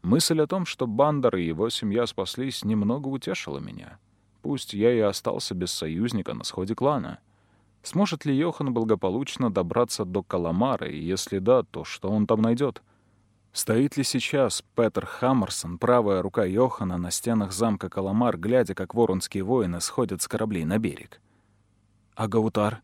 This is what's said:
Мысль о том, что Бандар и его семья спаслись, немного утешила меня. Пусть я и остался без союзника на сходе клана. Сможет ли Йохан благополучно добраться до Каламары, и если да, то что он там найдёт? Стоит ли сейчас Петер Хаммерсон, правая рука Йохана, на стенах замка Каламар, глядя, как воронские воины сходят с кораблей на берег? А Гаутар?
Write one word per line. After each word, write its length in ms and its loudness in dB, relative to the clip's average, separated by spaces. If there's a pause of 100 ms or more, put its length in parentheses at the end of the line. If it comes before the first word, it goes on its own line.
Мысль 380 4
о 60 4
том, 180 -2
что 220 -4
Бандар 500 2
и 80 0
его 240 0
семья 360 0
спаслись, 600 -6
немного 420 0
утешила 520 -6
меня. 380 -14 (440)
Пусть 320 -6
я 200 6
и 60 4
остался 560 0
без 160 -2
союзника 600 -2
на 100 -8
сходе 320 -4
клана. 440 -2 (640)
Сможет 420 0
ли 100 2
Йохан 380 -2
благополучно 760 0
добраться 540 0
до 200 -2
Каламары, 680 0
и 100 -8
если 380 -2
да, 240 6
то 200 -10
что 260 -8
он 180 2
там 140 4
найдёт? 400 0 (720)
Стоит 440 0
ли 60 0
сейчас 600 0 (120)
Петер 300 2
Хаммерсон, 720 0
правая 440 4
рука 240 0
Йохана, 520 0
на 140 -4
стенах 420 -2
замка 360 -2
Каламар, 480 0
глядя, 380 2
как 180 -6
воронские 500 2
воины 380 0
сходят 400 -2
с 60 -4
кораблей 380 -2
на 140 0
берег? 420 -6 (960)
А 120 -2
Гаутар? 560 2